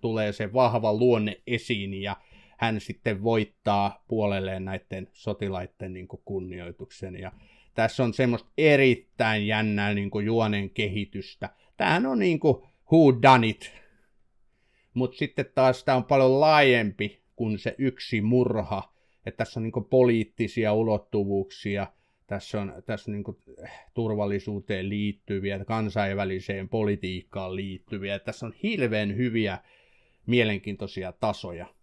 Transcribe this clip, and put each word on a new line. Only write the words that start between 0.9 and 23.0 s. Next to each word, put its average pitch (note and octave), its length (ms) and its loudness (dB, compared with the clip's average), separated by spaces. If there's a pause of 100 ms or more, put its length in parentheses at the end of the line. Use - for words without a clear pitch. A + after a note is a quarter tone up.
luonne A2 520 2
esiin, G#2 560 -4
ja G2 140 -6 (420)
hän A2 220 0
sitten G2 420 -6
voittaa G#2 840 -2
puolelleen F#2+ 560 -2
näitten F#2+ 480 -10
sotilaitten F#2+ 800 -8
niinku F#2 320 -16
kunnioituksen. F2+ 960 -12
Ja F#2 120 -12 (420)
tässä A2+ 300 0
on A#2 100 -2
semmoista B2 440 0
erittäin B2 880 4
jännää G#2 480 0
niinku G2+ 260 -2
juonen G#2 500 0
kehitystä. G2+ 800 -6 (260)
Tämähän F#3 300 2
on C4 120 -2
niinku D#3+ 480 2 (260)
who C#3 300 8
done B2+ 240 8
it. - 260 -4 (1200)
Mut B2+ 200 -2
sitten - 400 -4
taas C3 300 4
tää C3 120 2
on B2 80 0
paljon C3+ 360 4
laajempi B2 840 4 (140)
kuin G#2+ 220 -2
se - 200 -6
yksi B2+ 420 -4
murha. A2 720 0 (320)
Et A2+ 100 -10
tässä A2+ 240 -6
on A2 40 -4
niinku A2+ 160 -4
poliittisia A2+ 920 2
ulottuvuuksia, G2+ 1120 -2 (400)
tässä G2+ 340 -8
on, F2+ 260 -10
tässä A2 240 -8